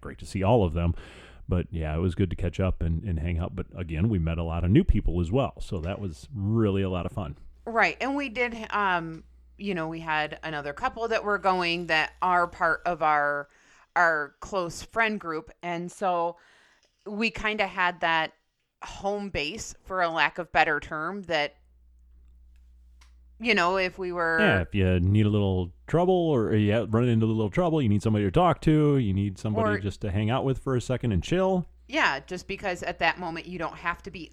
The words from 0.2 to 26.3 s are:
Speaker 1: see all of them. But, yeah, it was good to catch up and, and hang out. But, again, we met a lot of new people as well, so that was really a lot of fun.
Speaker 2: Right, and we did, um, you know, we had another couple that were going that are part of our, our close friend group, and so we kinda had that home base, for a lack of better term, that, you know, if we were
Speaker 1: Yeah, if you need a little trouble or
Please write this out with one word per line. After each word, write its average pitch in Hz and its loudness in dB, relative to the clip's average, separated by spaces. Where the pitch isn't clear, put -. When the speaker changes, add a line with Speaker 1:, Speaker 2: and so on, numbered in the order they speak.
Speaker 1:
see 95 -4
all 110 6
of 82 2
them. 85 2
But, 90 0
yeah, 78 -4
it 82 -2
was 87 0
good 92 0
to 85 -6
catch - -4
up 92 0
and, 82 0
and 87 -2
hang 85 -2
out. 92 -4
But, 92 -6
again, 82 -2
we 101 2
met 82 -2
a 85 -4
lot 82 -4
of 87 2
new 143 8
people 90 2
as 85 -2
well, 120 0
so 98 -8
that 90 -6
was 90 -10
really 101 2
a 95 -2
lot 87 -4
of - -8
fun. 78 -8
Speaker 2:
Right, 220 2
and 269 -2
we 277 -4
did, 240 -4
um, 175 -2
you 202 -4
know, 160 -4
we 165 -8
had 156 -2
another 147 -6
couple 233 -4
that 220 0
were 202 0
going 175 0
that 160 2
are 175 2
part 170 -2
of 170 -2
our, 147 2
our 165 2
close 175 -6
friend 214 -2
group, 160 -8
and 175 -6
so 170 -2
we 214 -2
kinda 214 -2
had 180 0
that 165 0
home 202 -6
base, 165 -8
for 185 -4
a 170 2
lack 160 0
of 165 -10
better 156 2
term, 170 -8
that, 156 -2
you 226 2
know, 185 4
if 185 0
we 180 -4
were 165 2
Speaker 1:
Yeah, 117 4
if - -6
you 92 4
need 101 4
a 104 4
little 95 0
trouble 180 2
or 139 2